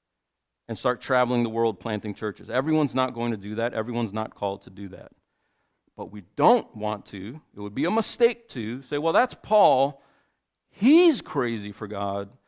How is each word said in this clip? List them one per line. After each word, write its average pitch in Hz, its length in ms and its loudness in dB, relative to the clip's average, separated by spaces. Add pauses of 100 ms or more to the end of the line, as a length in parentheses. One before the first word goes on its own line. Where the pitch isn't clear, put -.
(680)
and 113 100 -8
start 123 240 -2
traveling 123 400 2
the 113 80 0
world 113 300 0
planting 107 340 -6
churches. 101 360 -10
Everyone's 139 460 0
not 131 200 0
going 120 160 -2
to 110 60 -2
do 104 180 -8
that. 117 180 -2
Everyone's 110 400 -4
not 110 220 -6
called 98 260 -4
to - 80 -20
do 95 200 -14
that. - 220 -18 (880)
But 95 140 -10
we 101 120 -12 (120)
don't 226 400 2
want 107 320 -6
to, 107 340 -12 (140)
it - 40 -16
would 104 160 -8
be 139 100 0
a 175 60 0
mistake - 580 0
to 120 340 -6
say, 147 160 -6
"Well, 160 120 -2
that's 240 300 2
Paul. 143 600 4 (680)
He's 302 520 6
crazy 117 520 -4
for 107 140 -10
God. 101 420 -4 (180)